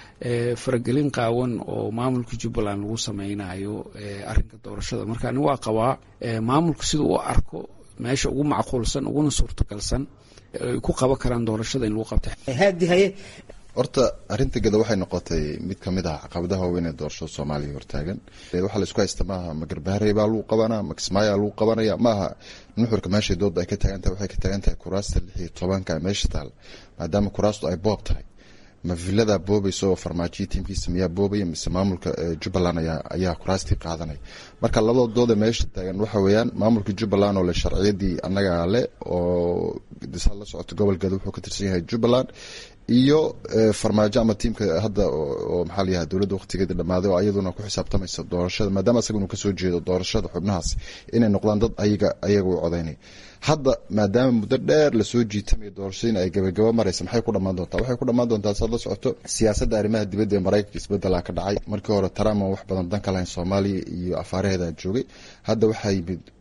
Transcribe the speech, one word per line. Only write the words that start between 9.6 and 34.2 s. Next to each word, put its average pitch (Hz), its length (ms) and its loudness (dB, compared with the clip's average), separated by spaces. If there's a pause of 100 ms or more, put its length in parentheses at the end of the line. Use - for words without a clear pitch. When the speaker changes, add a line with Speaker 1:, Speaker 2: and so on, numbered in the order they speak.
Speaker 1:
eh, 123 220 -4
ay 127 80 -2
ku - 120 -2
qaban 131 240 2
karaan 120 280 0
doorashada 113 420 -2
in 104 100 0
lagu 110 80 -2
qabto. - 240 0 (180)
Speaker 2:
Haadi 175 400 2
haye. 180 220 6 (680)
Speaker 3:
Horta 131 280 2 (240)
arrinta 135 320 0
Gedo 104 200 4
waxay 110 160 2
noqotay 80 640 -2
mid 92 180 -6
ka - 120 -6
mid 92 160 0
ah 76 160 -2
caqabadaha 90 420 -2
waaweyn 87 220 0
ee 80 100 -4
doorashada 78 320 -8
Soomaaliya 71 480 -6
hortaagan. - 420 -6 (360)
Ee, 90 80 2
waxa 101 160 0
la 98 60 2
isku - 160 -2
haysta - 240 0
maaha 90 280 -6
ma 78 140 -6
Garbaharey 98 480 0
baa 107 120 2
lagu 110 220 0
qabanaa, 110 340 2
ma 80 120 -6
Kismaayo 101 420 0
lagu 104 160 0
qabanaya, 110 480 2
maaha 110 280 2 (480)
nuxurka 107 360 0
meesha 104 240 2
doodda 87 240 0
ay 87 60 -2
ka 104 100 -4
taagan 95 240 0
tahay, 95 140 2
waxay 101 140 -6
ka - 120 -10
taagan 98 220 0
tahay - 180 2
kuraasta 95 400 -2
lix 90 160 -8
iyo 90 160 -6
tobanka 95 480 -2
meesha 95 280 0
taal. 71 200 -4 (480)
Maadaama 98 340 0
kuraastu 101 380 0
ay 90 80 0
boob 98 260 0
tahay, - 220 -2 (600)
ma 87 100 -2
villada 98 440 2
boobayso 98 540 0
oo 87 40 0
Farmaajo 87 520 -4
tiimkiisa 92 420 -4
miyaa 90 220 0
boobaya 101 320 0
mise 85 240 -4
maamulka, 90 480 0
eh, 82 220 -2
Jubbaland 90 400 0
ayaa, 80 220 -2 (120)
ayaa 90 240 0
kuraastii - 400 0
qaadanaya. 80 420 -8 (380)